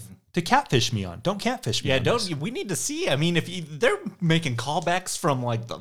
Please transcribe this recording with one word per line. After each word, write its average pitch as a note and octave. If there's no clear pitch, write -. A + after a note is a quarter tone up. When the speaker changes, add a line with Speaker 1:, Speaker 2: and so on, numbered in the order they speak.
Speaker 1:
Mm-hmm. -
Speaker 2:
to F3
catfish E3+
me G2
on. F2
Don't G3+
catfish A#3+
me C#3+
Speaker 1:
Yeah, C3
Speaker 2:
on B2+
Speaker 1:
don't F3
Speaker 2:
this. F#3+
Speaker 1:
you, D3+
we D#3
need C4+
to C#3+
see. D#4+
I C3+
mean, E3
if E3
you, F3+
they're A3+
making D#3+
callbacks E3+
from, C#3
like, A#2+
the F#2